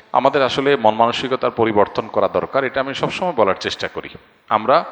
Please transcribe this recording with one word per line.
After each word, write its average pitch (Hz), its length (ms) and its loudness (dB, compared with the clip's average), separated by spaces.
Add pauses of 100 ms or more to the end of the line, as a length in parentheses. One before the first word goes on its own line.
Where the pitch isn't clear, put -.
(120)
আমাদের 135 320 2
আসলে 139 320 0
মন 110 200 2
মানসিকতার 120 560 0
পরিবর্তন 110 560 0
করা 104 200 0
দরকার, 92 360 -2
এটা 131 160 -4
আমি 135 140 -4
সবসময় 165 380 -4
বলার 104 280 2
চেষ্টা - 280 -6
করি। - 220 -10 (400)
আমরা 113 420 2